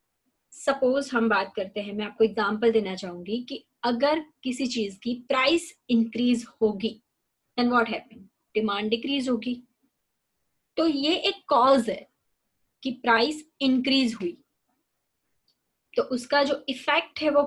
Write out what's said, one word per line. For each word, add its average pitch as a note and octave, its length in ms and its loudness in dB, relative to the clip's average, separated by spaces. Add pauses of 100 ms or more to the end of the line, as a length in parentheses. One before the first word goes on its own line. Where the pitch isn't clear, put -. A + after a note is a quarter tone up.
(520)
suppose C4+ 600 0
हम A3+ 160 2
बात G3 280 0
करते G3+ 240 -6
हैं, G3+ 120 -10
मैं G#3 120 -6
आपको G#3 200 0
example G#3+ 480 2
देना G3+ 220 0
चाहूंगी F3+ 540 -8
कि - 160 -12 (180)
अगर C#4+ 420 2 (180)
किसी C4 240 -2
चीज G#3 360 -4
की A#3+ 120 -4 (140)
price C#4 440 0 (180)
increase A#3 560 2 (160)
होगी, G#3 380 -2 (580)
then B3 140 2
what A3+ 220 2
happen? - 320 -14 (280)
Demand G#3+ 360 -2
decrease C4 380 -2
होगी। A#3+ 320 -4 (1160)
तो D#4+ 100 2
ये D4 300 2
एक G4 320 -4
cause C4 420 4
है - 160 -8 (760)
कि C4 80 -6
प्राइस A#3+ 580 0 (120)
increase C4 540 2
हुई, F3 220 -6 (1600)
तो A#3 60 2 (120)
उसका C#4+ 300 0
जो C#4+ 100 0 (140)
effect D4+ 520 -4
है D4+ 100 0
वो C#4+ 160 4